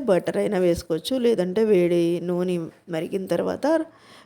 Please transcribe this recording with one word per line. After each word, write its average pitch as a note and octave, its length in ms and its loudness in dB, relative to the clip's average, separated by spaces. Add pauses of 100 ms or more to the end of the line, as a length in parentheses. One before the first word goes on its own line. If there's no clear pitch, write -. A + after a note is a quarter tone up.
(120)
బటర్ F3 320 0
అయినా G3+ 240 0
వేసుకోవచ్చు, E3+ 580 -2
లేదంటే G3+ 460 0
వేడి F3 280 4 (300)
నూనె F3+ 260 -2 (400)
మరిగిన F#3 380 -6
తర్వాత F#3 320 -2 (600)